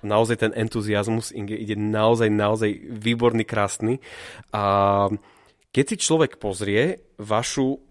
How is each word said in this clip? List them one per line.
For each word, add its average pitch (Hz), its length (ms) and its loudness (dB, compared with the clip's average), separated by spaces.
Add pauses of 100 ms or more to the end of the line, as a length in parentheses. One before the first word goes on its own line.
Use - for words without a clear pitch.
naozaj 110 400 2
ten 110 80 0
entuziasmus 107 800 -2
Inge 104 240 -8
ide 110 160 -6
naozaj, 107 560 2
naozaj 104 480 2 (160)
výborný, 117 480 0
krásny. 110 560 -2 (560)
A 101 560 2 (640)
keď 139 160 2
si 226 80 -2
človek 160 400 0
pozrie 104 640 -2 (160)
vašu 123 720 -2